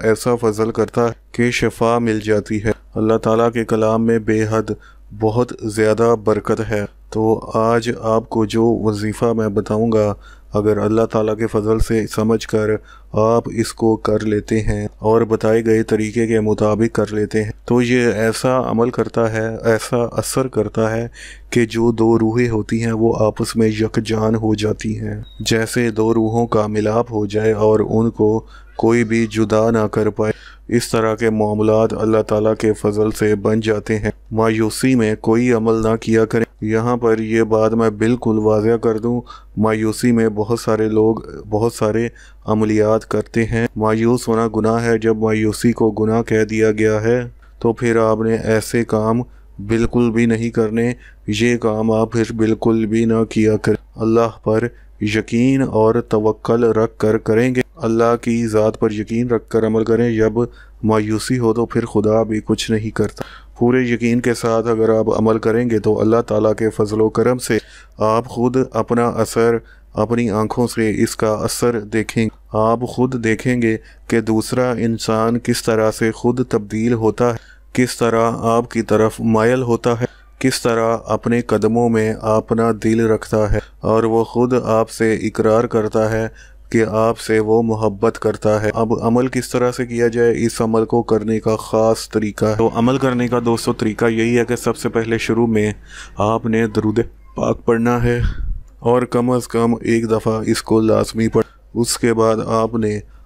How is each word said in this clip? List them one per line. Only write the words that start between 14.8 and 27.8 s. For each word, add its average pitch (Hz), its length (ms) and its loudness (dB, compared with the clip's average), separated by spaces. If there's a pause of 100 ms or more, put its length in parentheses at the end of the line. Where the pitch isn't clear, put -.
और 110 240 2
बताए 110 360 2
गए 113 240 2
तरीके 110 420 0
के 113 140 2
मुताबिक 107 500 0
कर 104 200 -2
लेते 107 280 -2
हैं, 107 140 -4 (140)
तो 120 140 2
ये 120 300 2
ऐसा 110 500 0
अमल 117 300 0
करता 117 380 -2
है, 110 160 -4 (200)
ऐसा 117 380 0 (120)
असर 131 340 -2
करता 110 400 -2
है 117 200 -4 (440)
कि 120 140 4
जो 113 260 0
दो 113 240 2
रूहें 113 320 0
होती 113 300 -2
हैं 113 140 -2
वो 113 180 2 (100)
आपस 107 360 -2
में 113 120 4
यकजान 110 680 -2
हो 110 180 0
जाती 107 400 -4
हैं, 107 280 -8 (200)
जैसे 113 480 0
दो 110 220 2
रूहों 113 340 0
का 107 220 0
मिलाप 110 420 0
हो 107 160 -2
जाए 107 260 0
और 107 280 4